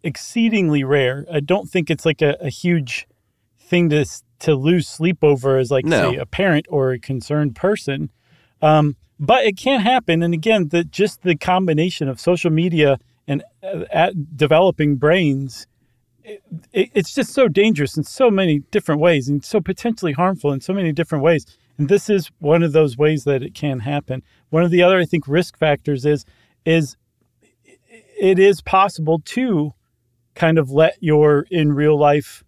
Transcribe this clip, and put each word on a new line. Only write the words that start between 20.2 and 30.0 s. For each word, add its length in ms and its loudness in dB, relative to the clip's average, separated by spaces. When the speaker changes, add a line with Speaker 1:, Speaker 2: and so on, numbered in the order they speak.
Speaker 1:
in 100 -4
so 120 -6
many 180 -2
different 320 -4
ways. 220 2
And 120 -2
this 200 0
is 300 -2
one 240 2
of 100 -2
those 240 2
ways 280 0
that 180 -2
it 100 -14
can 280 -6
happen. 420 -8
One 140 0
of 80 0
the 100 4
other, 180 6
I 60 0
think, 220 -4
risk 320 -2
factors 460 -2
is, 200 0
is 320 0
it 200 2
is 220 4
possible 640 0
to 480 -2